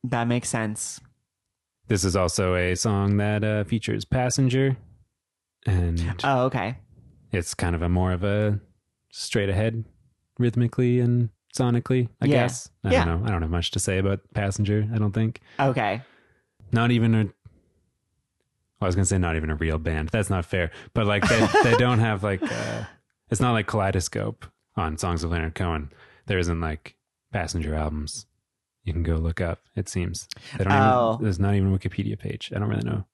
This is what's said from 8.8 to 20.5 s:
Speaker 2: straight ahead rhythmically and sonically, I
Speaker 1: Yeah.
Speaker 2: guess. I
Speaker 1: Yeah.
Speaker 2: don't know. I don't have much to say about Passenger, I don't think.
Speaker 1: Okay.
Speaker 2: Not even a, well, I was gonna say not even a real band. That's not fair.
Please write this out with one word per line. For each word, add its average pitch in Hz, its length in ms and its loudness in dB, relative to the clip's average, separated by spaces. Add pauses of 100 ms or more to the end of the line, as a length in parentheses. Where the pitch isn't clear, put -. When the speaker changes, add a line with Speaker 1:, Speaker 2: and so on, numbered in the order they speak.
Speaker 2:
straight - 380 -2
ahead 110 360 0 (540)
rhythmically 123 600 2
and 120 300 2 (260)
sonically, 123 540 2 (120)
I - 40 0
Speaker 1:
Yeah. 139 180 4
Speaker 2:
guess. - 260 -6 (140)
I - 80 2
Speaker 1:
Yeah. 247 140 4
Speaker 2:
don't 85 160 0
know. 113 60 -2
I 110 40 -2
don't 85 100 0
have 80 100 -2
much 87 200 -2
to 98 80 -4
say 95 180 0
about 98 240 0 (120)
Passenger, 104 600 0
I 110 40 -2
don't 104 160 2
think. 110 260 0 (200)
Speaker 1:
Okay. 120 420 0 (680)
Speaker 2:
Not 117 200 4
even 117 220 4
a, 110 120 4
well, 90 80 -8 (1500)
I 104 60 0
was 87 80 0
gonna 95 100 2
say 98 140 0
not 85 160 0
even 78 160 -2
a 76 40 -2
real 78 220 -2
band. 80 320 -2
That's 107 200 0
not 95 160 0
fair. 87 260 -2 (220)